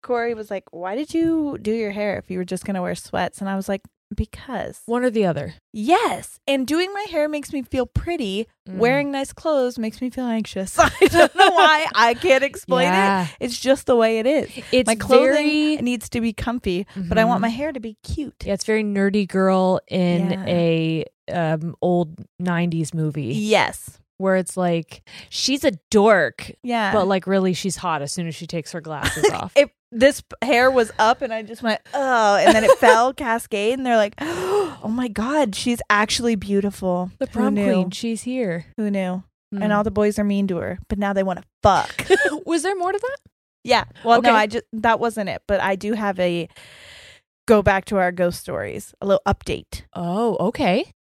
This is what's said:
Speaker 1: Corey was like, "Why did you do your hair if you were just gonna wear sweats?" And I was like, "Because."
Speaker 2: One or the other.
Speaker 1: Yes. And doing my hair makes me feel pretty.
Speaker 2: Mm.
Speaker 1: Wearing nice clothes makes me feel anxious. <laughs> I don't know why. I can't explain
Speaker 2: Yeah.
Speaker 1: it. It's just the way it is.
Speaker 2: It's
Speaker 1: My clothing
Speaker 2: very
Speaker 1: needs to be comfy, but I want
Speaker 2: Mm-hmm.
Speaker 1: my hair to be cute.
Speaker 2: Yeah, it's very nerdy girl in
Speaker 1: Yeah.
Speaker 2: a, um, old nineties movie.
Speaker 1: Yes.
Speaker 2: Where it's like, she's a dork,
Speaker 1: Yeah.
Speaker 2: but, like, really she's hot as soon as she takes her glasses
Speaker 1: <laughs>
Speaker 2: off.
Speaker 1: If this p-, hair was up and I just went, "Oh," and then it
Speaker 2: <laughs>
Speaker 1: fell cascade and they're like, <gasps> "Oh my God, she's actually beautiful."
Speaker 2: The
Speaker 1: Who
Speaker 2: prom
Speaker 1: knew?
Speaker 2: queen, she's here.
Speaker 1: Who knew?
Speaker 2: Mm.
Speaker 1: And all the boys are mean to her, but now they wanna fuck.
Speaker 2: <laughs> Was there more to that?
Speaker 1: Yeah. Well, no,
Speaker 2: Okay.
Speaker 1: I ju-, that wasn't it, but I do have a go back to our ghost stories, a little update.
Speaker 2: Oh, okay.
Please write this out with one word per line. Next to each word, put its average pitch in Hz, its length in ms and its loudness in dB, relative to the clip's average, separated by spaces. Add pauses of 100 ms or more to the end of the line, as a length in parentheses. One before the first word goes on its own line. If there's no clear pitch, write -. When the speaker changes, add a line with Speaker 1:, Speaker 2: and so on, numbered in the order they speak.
Speaker 1:
Corey 233 320 -4
was 214 160 -12
like, 190 220 -8
"Why 180 240 -8
did 294 180 -8
you 330 460 0
do 208 120 -4
your 220 200 -4
hair 208 260 -4
if - 120 -14
you 185 80 -6
were 185 60 -4
just 180 200 -8
gonna 190 180 -4
wear 180 140 -4
sweats?" - 440 -6
And 196 100 -6
I 196 60 -4
was 190 120 -6
like, 196 140 -4 (320)
"Because." - 720 -8
Speaker 2:
One 247 180 -2
or 247 60 2
the 208 160 2
other. 156 280 -4 (180)
Speaker 1:
Yes. 330 760 0
And 269 200 0
doing 349 260 0
my 403 180 -8
hair 302 180 0
makes 294 240 -6
me 269 100 -4
feel 247 240 -2
pretty. 226 600 -4 (220)
Speaker 2:
Mm. 185 80 -12
Speaker 1:
Wearing 269 360 2
nice 269 200 -6
clothes 262 460 0
makes 220 220 -6
me 254 100 -4
feel 254 160 -6
anxious. 214 520 -4
<laughs> - 20 2
I 311 100 6 (100)
don't 330 360 6
know 370 140 8
why. 311 440 4
I 233 200 4
can't 262 300 2
explain 254 480 0
Speaker 2:
Yeah. 190 340 2
Speaker 1:
it. - 140 -12
It's 240 200 -6
just 269 260 2
the 254 100 4
way 226 240 4
it 220 60 -2
is. 285 240 2 (220)
Speaker 2:
It's 247 160 4
Speaker 1:
My 226 80 2
clothing 254 360 4
Speaker 2:
very 302 460 2
Speaker 1:
needs 240 320 -4
to 240 100 -4
be 226 120 -2
comfy, 202 540 -6 (100)
but 185 220 -2
I 220 60 4
want 240 120 2
Speaker 2:
Mm-hmm. 190 60 -2
Speaker 1:
my 226 60 0
hair 285 240 -4
to 262 80 -10
be 220 240 -14
cute. - 300 -8 (100)
Speaker 2:
Yeah, 196 100 -2
it's - 100 -6
very 220 200 0
nerdy 202 440 0
girl 190 600 2
in 175 420 0
Speaker 1:
Yeah. 185 160 -4
Speaker 2:
a, 165 580 0 (280)
um, 160 480 -2
old 175 340 0 (260)
nineties 170 540 -2
movie. 151 400 -4
Speaker 1:
Yes. 208 640 0 (200)
Speaker 2:
Where 190 180 0
it's 185 200 -4
like, 175 460 -2 (280)
she's - 340 -4
a 262 80 4 (180)
dork, 202 640 2 (100)
Speaker 1:
Yeah. 226 300 -2
Speaker 2:
but, 196 160 2
like, 190 180 -2
really 185 280 0
she's 185 200 -4
hot 160 280 -4
as 143 100 -8
soon 170 160 -6
as 160 80 -10
she 170 100 -14
takes 160 240 -10
her 170 100 -10
glasses 156 440 -6
Speaker 1:
<laughs> - 80 0
Speaker 2:
off. - 240 -8
Speaker 1:
If 285 140 4 (200)
this 247 300 2
p-, - 260 -10
hair 254 240 4
was 240 260 2
up 254 260 2
and 226 120 -6
I 220 80 -8
just 214 180 -16
went, 220 200 -2 (120)
"Oh," 233 440 2
and 208 180 6
then 220 80 4
it 226 80 6
Speaker 2:
<laughs> 269 80 6
Speaker 1:
fell 240 340 6
cascade 226 640 -2
and 262 60 -6
they're 233 120 2
like, 208 200 0
<gasps> - 40 -18
"Oh 359 680 -4
my 247 200 -2
God, 226 480 -2
she's 240 340 -2
actually 214 460 2
beautiful." 196 840 -2
Speaker 2:
The - 80 -4
Speaker 1:
Who - 60 -20
Speaker 2:
prom 208 220 2
Speaker 1:
knew? 202 100 0
Speaker 2:
queen, 185 260 2
she's 226 320 -6
here. 220 440 -4 (100)
Speaker 1:
Who 208 160 -4
knew? 190 320 -4 (280)
Speaker 2:
Mm. 202 100 -4
Speaker 1:
And 214 100 0
all 208 100 2
the 214 80 -2
boys 208 300 0
are 208 40 0
mean 202 240 0
to 175 100 -2
her, 104 200 -8 (100)
but 202 120 -6
now 202 120 -2
they 190 120 0
wanna 185 180 -4 (220)
fuck. - 420 2 (200)
Speaker 2:
<laughs> 311 200 -4
Was 320 160 0
there 392 140 -2
more 359 160 -4
to 403 60 -4
that? 523 180 -6 (480)
Speaker 1:
Yeah. 233 200 2 (200)
Well, 233 180 6
no, 240 80 4
Speaker 2:
Okay. 220 80 6
Speaker 1:
I 214 80 2
ju-, 214 160 -6 (120)
that 226 260 2
wasn't 220 300 -4
it, - 180 -8
but 202 120 0
I 196 140 0
do 208 200 -4
have 202 260 -4
a 175 280 0 (1000)
go 214 120 8
back 190 260 2
to 208 100 -2
our 180 160 2
ghost 175 280 -2
stories, - 600 -8
a 196 60 -6
little 196 200 2
update. - 560 -4 (120)
Speaker 2:
Oh, 185 420 -2 (120)
okay. 247 540 0